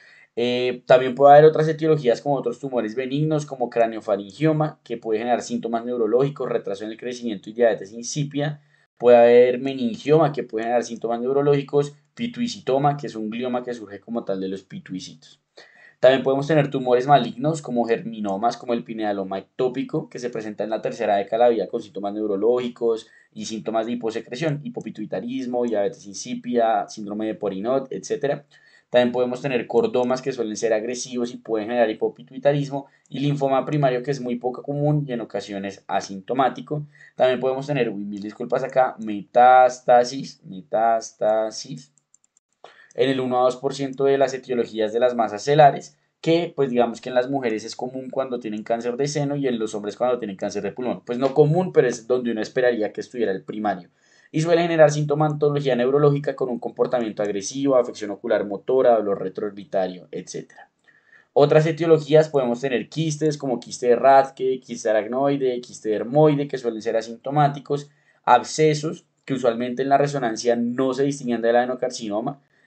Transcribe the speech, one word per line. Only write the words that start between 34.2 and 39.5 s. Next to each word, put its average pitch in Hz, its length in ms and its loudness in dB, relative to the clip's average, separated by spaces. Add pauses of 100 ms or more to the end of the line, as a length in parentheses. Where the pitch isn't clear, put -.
poco 123 260 -6
común 147 460 0
y 123 60 -6
en 117 80 -6
ocasiones 101 640 -8
asintomático. 120 960 -4 (320)
También 127 240 2
podemos 131 260 -2
tener, 127 240 0
uy, 101 140 -8
mil 101 180 -10
disculpas 117 420 -4
acá, 127 360 0
metástasis, 123 1400 4